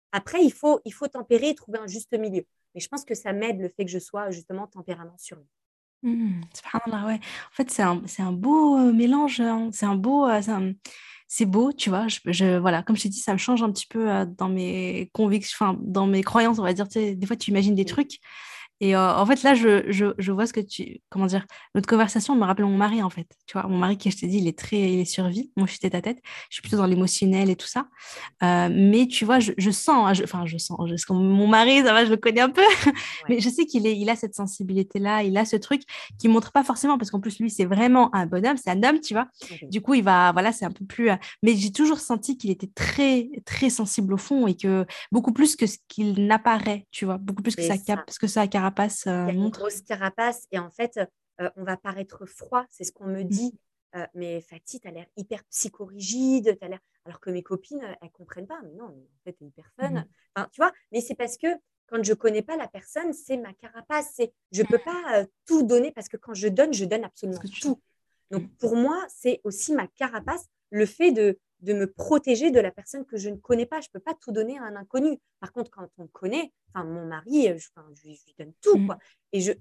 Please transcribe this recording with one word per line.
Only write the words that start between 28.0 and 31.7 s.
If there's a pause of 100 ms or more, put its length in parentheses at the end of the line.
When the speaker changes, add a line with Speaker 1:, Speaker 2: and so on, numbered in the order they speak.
Speaker 2:
Euh,
mais
tu
vois,
je,
je
sens,
hein,
je,
enfin,
je
sens,
je,
parce
que
mon
mari,